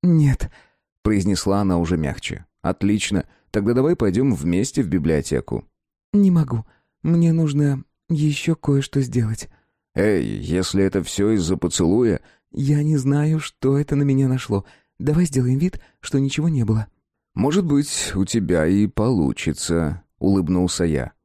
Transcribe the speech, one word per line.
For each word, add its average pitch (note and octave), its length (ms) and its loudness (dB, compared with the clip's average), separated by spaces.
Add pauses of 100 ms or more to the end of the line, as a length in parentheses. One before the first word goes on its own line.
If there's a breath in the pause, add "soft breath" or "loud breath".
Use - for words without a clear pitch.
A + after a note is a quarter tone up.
"Нет", D#3 480 2 (520 soft breath)
произнесла G2 600 0
она F#2 160 2
уже F2 180 0
мягче. - 480 -6 (160)
"Отлично. G2+ 680 -2 (240 soft breath)
Тогда G#2+ 220 0
давай C#3 240 2
пойдём A#2 380 0
вместе F2 480 -2
в F#2+ 60 -2
библиотеку". D2 760 -2 (480)
"Не G3+ 180 4
могу. C3 360 0 (360)
Мне E3+ 300 2
нужно D3 500 0 (280)
ещё D3+ 460 0
кое-что C#3 440 0
сделать". A#2+ 480 -2 (460)
"Эй, G2 280 2
если D#2+ 640 -2
это F#2+ 180 0
всё G2+ 280 -2
из-за F#2 260 0
поцелуя". F#2 640 2 (320 soft breath)
"Я D3 300 0
не D3+ 160 0
знаю, D3 420 0
что C#3 380 -2
это D3 180 -2
на C#3+ 60 2
меня C3+ 260 2
нашло. B2+ 380 -2 (320 soft breath)
Давай D3+ 260 2
сделаем C3 340 0
вид, F3 220 -2 (200 soft breath)
что - 180 -2
ничего C#3 320 0
не C3 140 0
было". A2 240 -2 (460)
"Может D#3 300 0
быть, C#3+ 500 -2
у F#2+ 120 -2
тебя F2 400 0
и G2+ 200 2
получится", E2 1160 -2 (160)
улыбнулся F#2 680 0
я. C#2+ 280 -2 (120)